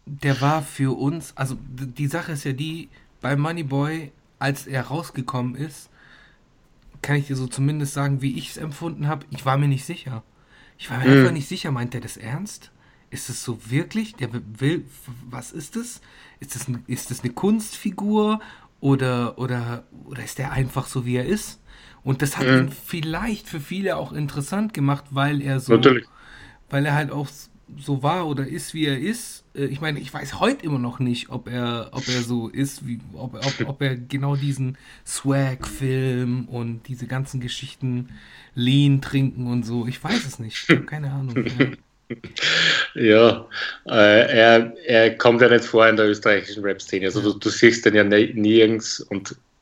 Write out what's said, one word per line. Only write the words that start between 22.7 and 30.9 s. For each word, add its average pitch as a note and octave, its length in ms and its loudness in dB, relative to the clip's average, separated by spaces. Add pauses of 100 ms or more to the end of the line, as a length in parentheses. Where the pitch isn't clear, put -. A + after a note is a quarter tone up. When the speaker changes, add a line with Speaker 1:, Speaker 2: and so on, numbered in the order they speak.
Speaker 1:
für E3+ 120 -8
viele F#3 360 -4
auch D3 160 -8
interessant D3 600 -4
gemacht, C#3 380 0
weil C#3+ 320 0
er C#3 160 -2
so, B2+ 140 2
Speaker 2:
Natürlich. B2+ 320 8 (680)
Speaker 1:
weil C#3+ 160 0
er D3 80 2
halt D3 160 0
auch C#3+ 160 -6
s-, - 240 -20 (300)
so C#3 240 -4
war E3+ 240 0
oder C#3 180 -4
ist, D#3 280 -10
wie D#3 120 -2
er C#3 120 0
ist. G#3 460 -8 (100)
Äh, C#3 120 -4
ich C#3+ 140 -6
meine, D3+ 200 -4
ich - 120 -12
weiß D3 280 -10
heute A3 260 0
immer C#3+ 140 0
noch A#2+ 180 -6